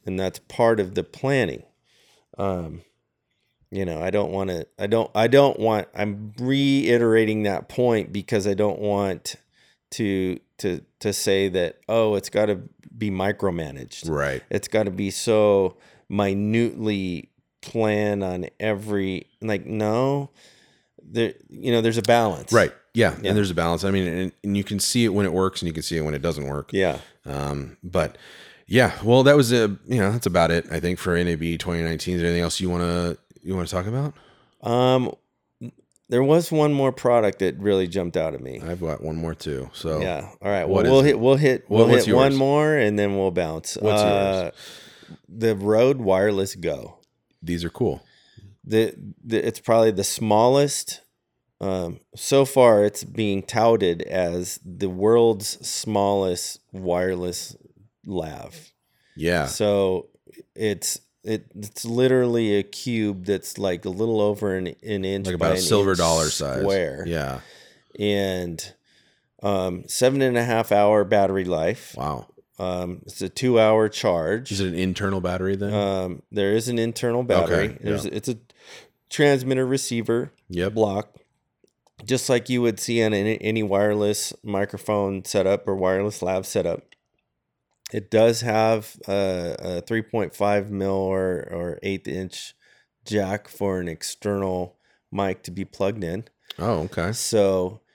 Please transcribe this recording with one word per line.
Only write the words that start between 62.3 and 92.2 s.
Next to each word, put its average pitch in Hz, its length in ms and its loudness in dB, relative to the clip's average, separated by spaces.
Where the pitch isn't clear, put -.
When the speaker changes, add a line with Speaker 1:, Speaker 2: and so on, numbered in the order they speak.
Speaker 1:
a 101 60 0
cube 104 640 -4
that's, 98 320 -4
like, 90 280 -4
a 101 40 -4
little 107 320 0
over 104 340 0
an, 92 120 -4
an 101 200 -4
inch 98 220 -2
Speaker 2:
Like, 90 140 -4
Speaker 1:
by 85 80 2
Speaker 2:
about 82 80 2
a 92 40 0
Speaker 1:
an 90 60 -2
Speaker 2:
silver 101 260 4
Speaker 1:
inch 90 80 2
Speaker 2:
dollar 80 300 4
size. 69 320 -4
Speaker 1:
square. 87 460 -2
Speaker 2:
Yeah. 69 320 -4
Speaker 1:
And, 95 760 -2
um, 92 460 -2
seven 131 340 2
and 127 160 2
a 117 60 0
half 113 280 0
hour 104 340 6
battery 98 400 2
life. 90 520 -2
Speaker 2:
Wow. 65 300 -6
Speaker 1:
Um, 90 460 -6
it's - 160 -14
a 92 80 -6
two 123 300 2
hour 110 300 6
charge. 98 600 -2
Speaker 2:
Is 98 80 -4
it 95 80 0
an 87 80 -4
internal 95 460 -2
battery 92 340 -2
then? 101 180 -6
Speaker 1:
Um, 95 480 -2
there 101 220 0
is 113 160 0
an 120 100 -2
internal 117 420 -2
Speaker 2:
Okay, 123 120 -4
Speaker 1:
battery. 87 480 0
There's, 104 240 -4
Speaker 2:
yeah. 101 80 -6
Speaker 1:
it's 110 160 -6
a 120 80 -4
transmitter 131 560 2
receiver 123 680 -2
Speaker 2:
Yep. 90 240 -2
Speaker 1:
block, 107 400 -2
just 123 240 -2
like 123 200 2
you 123 120 2
would 117 180 2
see 117 240 0
on 107 100 2
any, 107 280 0
any 110 220 -2
wireless 104 720 0
microphone 101 840 -4
setup 98 420 0
or 98 80 -2
wireless 95 460 0
lab 92 240 -2
setup. 85 380 -2
It 101 180 -8
does 113 300 4
have 110 560 0
a, 92 520 -2
a 90 220 -6
three 113 200 -4
point 107 340 -6
five 104 360 0
mil 98 180 -2
or, 95 600 -2
or 87 320 -8
eighth 98 240 -6
inch 92 460 -10